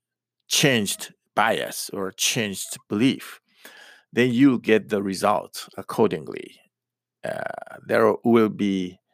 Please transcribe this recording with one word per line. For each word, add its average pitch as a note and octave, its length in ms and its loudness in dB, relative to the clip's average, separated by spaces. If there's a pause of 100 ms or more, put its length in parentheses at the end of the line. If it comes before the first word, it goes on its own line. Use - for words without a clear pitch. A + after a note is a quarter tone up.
(480)
changed - 640 0 (200)
bias G2 600 -2
or F#2+ 180 -8
changed - 640 -4 (120)
belief. A2+ 500 0 (760)
Then B2 180 2
you B2+ 280 6
get A2 300 2
the G2+ 120 0
result G2 640 -2 (100)
accordingly. - 840 -4 (640)
Uh, - 540 -10 (100)
there A2+ 260 2 (100)
will A2+ 260 4
be F#2+ 500 -4 (140)